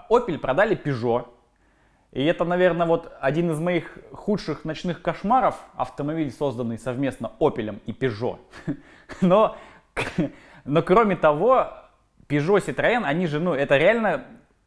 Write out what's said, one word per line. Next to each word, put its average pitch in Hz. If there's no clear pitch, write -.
Opel 220
продали 180
Peugeot. 123
И 131
это, 170
наверное, 175
вот 165
один 160
из 151
моих 175
худших -
ночных 156
кошмаров, 196
автомобиль, 147
созданный 120
совместно 123
Opel'ем 110
и 117
Peugeot. 113
<laughs> -
Но, 190
<laughs> -
но 151
кроме 190
того, 196
Peugeot, 151
Citroёn, 165
они 160
же, 147
ну, 175
это 139
реально, 196